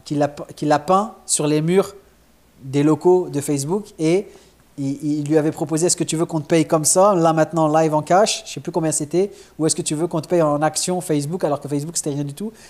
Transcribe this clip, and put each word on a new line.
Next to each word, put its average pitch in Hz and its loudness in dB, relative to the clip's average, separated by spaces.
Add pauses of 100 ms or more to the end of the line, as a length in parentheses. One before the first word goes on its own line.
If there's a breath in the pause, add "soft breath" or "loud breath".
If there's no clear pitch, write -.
qui 151 -8
l'a, 147 0 (220)
qui 151 -6
l'a 151 4
peint 190 0 (100)
sur - 0
les 151 2
murs 185 2 (680)
des 143 0
locaux 165 4
de 143 -4
Facebook 151 -4 (120)
et 170 0 (520 loud breath)
il, 143 -4
il 143 -4
lui 156 2
avait 151 2
proposé, « 160 -2
Est-ce - 0
que 165 -4
tu - -4
veux 165 -2
qu'on 170 -4
te 143 -8
paye 165 2
comme 156 0
ça, 190 4
là 165 4
maintenant, 160 2
live 156 2
en 151 2
cash ? » 190 2
Je - -14
sais 147 -12
plus 165 -8
combien 160 -2
c'était. « 170 -2 (280 loud breath)
Ou 156 0
est-ce 151 0
que 180 -4
tu - -4
veux 156 -2
qu'on 170 -4
te - -8
paye 175 2
en 147 0
actions 175 -2
Facebook ? » 156 -2
Alors 143 -2
que 147 -12
Facebook, 147 -6
c'était - -4
rien 143 -4
du 143 -8
tout. 214 -10 (180 loud breath)